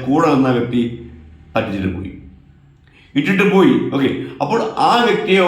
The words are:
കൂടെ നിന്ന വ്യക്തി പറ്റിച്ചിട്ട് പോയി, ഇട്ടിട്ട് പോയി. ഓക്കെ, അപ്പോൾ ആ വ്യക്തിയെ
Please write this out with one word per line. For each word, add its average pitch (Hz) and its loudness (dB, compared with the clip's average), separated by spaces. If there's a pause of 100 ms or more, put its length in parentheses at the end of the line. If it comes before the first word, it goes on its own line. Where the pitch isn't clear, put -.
കൂടെ 156 2
നിന്ന 131 2
വ്യക്തി 120 -2 (720)
പറ്റിച്ചിട്ട് 95 -4
പോയി, 92 -12 (1040)
ഇട്ടിട്ട് 190 0 (100)
പോയി. 160 6 (200)
ഓക്കെ, 135 0 (320)
അപ്പോൾ 175 -2 (280)
ആ 196 2 (140)
വ്യക്തിയെ 190 2